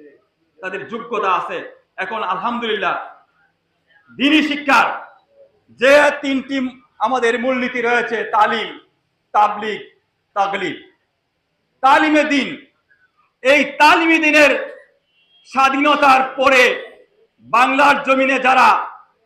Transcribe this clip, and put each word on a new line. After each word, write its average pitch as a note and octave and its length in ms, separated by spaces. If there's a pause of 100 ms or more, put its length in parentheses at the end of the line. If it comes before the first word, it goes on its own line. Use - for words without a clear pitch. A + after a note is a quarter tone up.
(600)
তাদের F#3 280
যোগ্যতা G#3+ 440
আছে। E3+ 540 (100)
এখন G#3 260
আলহামদুলিল্লাহ, F#3+ 720 (1200)
দ্বীনি D4 260
শিক্ষার C4 640 (640)
যে C#4+ 400 (120)
তিনটি C4+ 600 (160)
আমাদের A#3+ 400
মূলনীতি B3 440
রয়েছে, A#3 420
তালিম, G#3+ 540 (540)
তাবলিগ, G#3 480 (540)
তাগলিব, F#3+ 420 (1040)
তালিমে D4+ 440
দ্বীন, A#3 420 (760)
এই C#4 220
তালিমে E4 540
দ্বীনের D4+ 640 (640)
স্বাধীনতার C#4 800 (140)
পরে B3+ 540 (480)
বাংলার C4+ 640
জমিনে C4 360
যারা B3 480 (400)